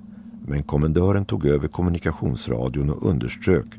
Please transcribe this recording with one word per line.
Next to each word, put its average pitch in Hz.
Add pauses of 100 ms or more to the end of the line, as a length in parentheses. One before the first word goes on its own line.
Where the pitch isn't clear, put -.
(460)
Men 71
kommendören 90
tog 90
över 73
kommunikationsradion 71
och -
underströk 69 (120)